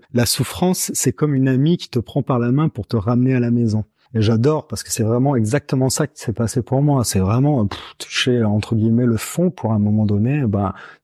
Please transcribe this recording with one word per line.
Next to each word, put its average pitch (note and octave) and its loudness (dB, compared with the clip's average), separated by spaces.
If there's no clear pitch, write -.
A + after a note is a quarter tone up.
la A#2+ 2
souffrance, - -2
c'est - -2
comme D3+ 0
une C3 2
amie C#3 2
qui - -14
te B2+ -4
prend C#3 -4
par B2+ 0
la A#2+ 0
main D3+ 2
pour - -8
te A#2 0
ramener B2 2
à B2+ 2
la A#2+ 0
maison. A2+ 0
Et A2+ 0
j'adore, A#2 2
parce - -10
que - -14
c'est - -2
vraiment B2+ 2
exactement C3 0
ça D3 -2
qui - -18
s'est A2+ -6
passé A#2 -2
pour C3 -2
moi. C#3+ 2
C'est - -2
vraiment, A#2+ 2
pff, - -6
toucher, - -2
entre G#2+ 0
guillemets, A2+ 2
le A2 2
fond F3 -2
pour, A2+ -4
un G#2+ 2
moment G#2 2
donné, A2+ 0
bah, G2 0